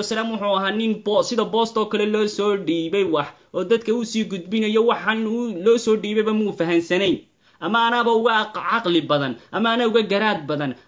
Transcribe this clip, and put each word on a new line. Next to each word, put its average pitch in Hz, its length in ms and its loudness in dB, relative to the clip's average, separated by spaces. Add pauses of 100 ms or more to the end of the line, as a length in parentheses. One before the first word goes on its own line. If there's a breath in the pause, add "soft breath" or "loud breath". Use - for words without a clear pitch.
wasalaam 226 320 -4
wuxuu 202 240 0
ahaa 196 160 -2
nin 220 300 -2
bo-, 208 180 2
sida 220 220 0
boosta 220 360 0
oo 214 60 0
kale 208 200 0
loo 214 200 0
soo 208 300 0
dhiibay 165 500 -2
wax, 151 220 0 (260 soft breath)
oo 180 100 -2
dadka 226 300 0
uu 240 100 -2
sii 220 200 -2
gudbinayo 214 680 -2
waxaan 220 360 -2
uu 226 280 -4 (100)
loo 233 140 6
soo 220 180 2
dhiibayba 214 380 0
muu 214 180 0
fahansanayn. 170 680 2 (420 soft breath)
Ama 233 260 2
anaaba 233 260 2
uga 226 200 4 (100)
aq-, 226 160 -8
caqli 175 480 0
badan, 139 300 0 (160 loud breath)
ama 226 200 0
anaa 240 140 2
uga 226 160 2
garaad 202 440 0
badan, 143 280 -2 (140 loud breath)